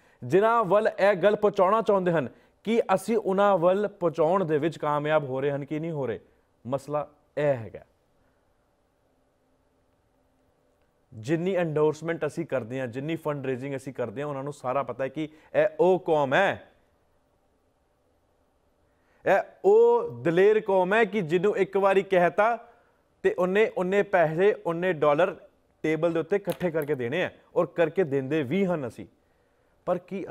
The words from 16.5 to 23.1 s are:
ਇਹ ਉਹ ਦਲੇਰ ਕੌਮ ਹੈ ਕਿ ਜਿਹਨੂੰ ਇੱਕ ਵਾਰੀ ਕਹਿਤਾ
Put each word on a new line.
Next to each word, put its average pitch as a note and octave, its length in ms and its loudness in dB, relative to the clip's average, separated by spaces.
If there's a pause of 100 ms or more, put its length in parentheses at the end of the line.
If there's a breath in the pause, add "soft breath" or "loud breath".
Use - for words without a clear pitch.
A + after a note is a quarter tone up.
ਇਹ F3+ 140 4 (260)
ਉਹ A3+ 440 4 (140)
ਦਲੇਰ F#3+ 360 4
ਕੌਮ F#3+ 340 0
ਹੈ A#3 120 4
ਕਿ G3 160 -2
ਜਿਹਨੂੰ E3+ 360 0
ਇੱਕ G3 200 0
ਵਾਰੀ G3 260 4
ਕਹਿਤਾ F#3+ 540 2 (640 soft breath)